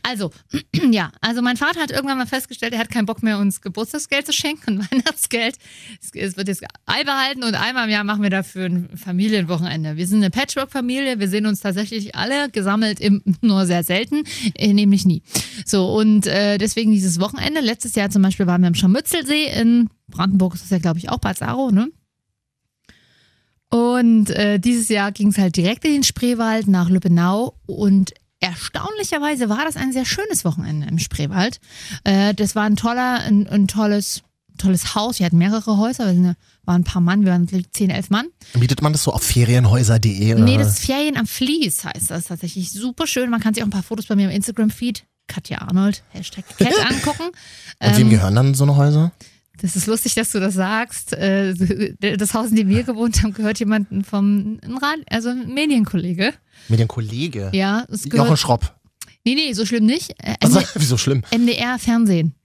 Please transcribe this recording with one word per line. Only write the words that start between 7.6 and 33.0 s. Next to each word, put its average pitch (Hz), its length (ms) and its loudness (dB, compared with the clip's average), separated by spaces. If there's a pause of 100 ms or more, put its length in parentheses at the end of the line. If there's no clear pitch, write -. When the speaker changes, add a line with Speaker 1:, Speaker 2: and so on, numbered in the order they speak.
Speaker 1:
im 220 40 -4
Jahr 208 140 0
machen 208 180 -2
wir 202 80 2
dafür 190 360 -4
ein 175 300 -4
Familienwochenende. 175 1040 -2
Wir 175 80 -4
sind 190 140 0
eine 196 100 2
Patchwork-Familie, 262 920 -4
wir 196 80 -2
sehen 208 200 -2
uns 202 140 -2
tatsächlich 208 520 -6
alle 277 380 -4
gesammelt, 214 480 0
im, 202 320 2
<laughs> 170 100 -2
nur 196 240 2
sehr 175 180 0
selten, 233 420 -2 (280)
äh, 208 200 0
nämlich 202 320 4
nie. 170 180 2 (420)
So, 190 260 0
und, 214 360 4
äh, 208 320 0
deswegen 214 320 0
dieses 185 280 2
Wochenende. 285 420 -2
Letztes 226 340 -4
Jahr 202 160 0
zum 202 100 4
Beispiel 190 240 2
waren 175 160 2
wir 180 60 6
am 175 80 2
Scharmützelsee 285 840 0
in 233 300 4 (200)
Brandenburg, 185 440 0
ist - 120 -12
das - 40 -16
ja, 190 80 0
glaub 165 200 0
ich, 170 120 -8
auch 240 80 -4
Bad 196 220 -4
Saro, 254 320 -2
ne? 208 160 4 (1800)
Und, 233 580 4
äh, 208 300 0
dieses 233 300 0
Jahr 208 220 0
ging's 202 280 2
halt 185 160 2
direkt 185 300 0
in 302 80 4
den 285 100 2
Spreewald 226 640 0
nach 180 220 4
Lübbenau 185 760 2
und 196 480 2 (300)
erstaunlicherweise 294 1040 -4
war 226 160 -2
das 311 120 -6
ein 262 160 -4
sehr 262 100 -2
schönes - 400 -4
Wochenende 151 440 -4
im 165 100 -2
Spreewald. 165 640 -4 (440)
Äh, 196 300 2
das 196 220 -2
war 214 80 0
ein 208 120 2
toller, 247 460 -2